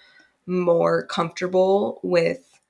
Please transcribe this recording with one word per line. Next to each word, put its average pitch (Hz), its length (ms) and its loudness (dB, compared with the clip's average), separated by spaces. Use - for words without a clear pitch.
more 170 600 0
comfortable 185 960 -2
with 170 560 -2